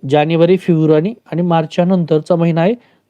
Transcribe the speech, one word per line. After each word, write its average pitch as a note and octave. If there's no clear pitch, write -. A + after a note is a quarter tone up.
जानेवारी, E3
फेब्रुवारी D#3+
आणि E3
मार्चच्या E3+
नंतरचा E3+
महिना E3
आहे, G3